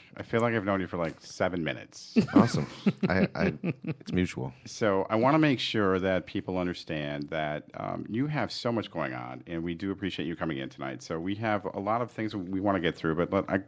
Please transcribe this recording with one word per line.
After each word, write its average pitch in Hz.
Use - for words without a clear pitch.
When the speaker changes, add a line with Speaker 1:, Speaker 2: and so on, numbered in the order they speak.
Speaker 1:
I -
feel 113
like 117
I've 107
known 98
you 90
for, 90
like, 82
seven 90
minutes. 62
Speaker 2:
Awesome. -
I, 95
I, 85
it's -
mutual. 67
Speaker 1:
So 98
I 110
wanna 131
make 147
sure 95
that 92
people 95
understand 76
that, 76
um, 50
you 117
have 139
so -
much 107
going 71
on, 62
and 85
we 85
do 98
appreciate 90
you 82
coming 80
in 65
tonight. 65
So 82
we 92
have 104
a 95
lot 104
of 117
things 110
we 92
wanna 98
get 82
through, 82
but 82
let, 101
I, 98